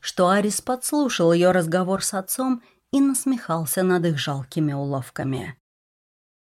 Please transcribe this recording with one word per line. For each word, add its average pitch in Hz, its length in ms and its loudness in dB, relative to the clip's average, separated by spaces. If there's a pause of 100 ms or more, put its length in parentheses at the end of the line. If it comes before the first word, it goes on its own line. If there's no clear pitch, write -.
что - 280 0
Арис 208 320 0
подслушал 254 720 0
её 175 200 6
разговор 180 500 0
с - 120 -4
отцом 247 480 -4 (280)
и 277 100 2
насмехался 233 840 0
над 180 200 2
их 160 140 0
жалкими 143 540 -2
уловками. 135 840 -6 (920)